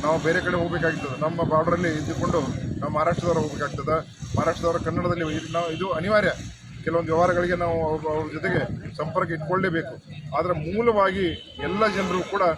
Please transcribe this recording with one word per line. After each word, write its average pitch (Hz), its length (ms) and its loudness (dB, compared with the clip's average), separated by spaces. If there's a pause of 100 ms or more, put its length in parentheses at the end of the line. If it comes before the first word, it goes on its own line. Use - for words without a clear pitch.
ನಾವು 151 200 2
ಬೇರೆ 170 180 2
ಕಡೆ 180 140 0
ಹೋಗ್ಬೇಕಾಗ್ತದೆ, 160 640 0
ನಮ್ಮ 170 220 0
ಬಾರ್ಡ್ರಲ್ಲಿ 165 460 2
ಇದ್ದುಕೊಂಡು 156 520 0 (380)
ನಾವು 147 140 -4
ಮಹಾರಾಷ್ಟ್ರದವ್ರು 165 480 2
ಹೋಗ್ಬೇಕಾಗ್ತದೆ. 147 580 -2 (380)
ಮಹಾರಾಷ್ಟ್ರದವ್ರ 165 400 2
ಕನ್ನಡದಲ್ಲಿ 170 580 0
ಇದು 160 180 -6
ನಾವು, 170 180 0
ಇದು 175 180 -4
ಅನಿವಾರ್ಯ. 185 420 2 (520)
ಕೆಲವೊಂದು 160 300 0
ವ್ಯವಹಾರಗಳಿಗೆ 175 420 4
ನಾವು 165 340 0
ಅವ್ರ, 156 200 -2
ಅವ್ರ 151 220 -2
ಜೊತೆಗೆ 156 640 -2
ಸಂಪರ್ಕ 170 360 -2
ಇಟ್ಕೊಳ್ಳೇಬೇಕು. 165 640 -2 (420)
ಆದರೆ 175 160 2
ಮೂಲವಾಗಿ 190 1040 2
ಎಲ್ಲ 208 280 2
ಜನರು 185 440 0
ಕೂಡ 196 100 0 (160)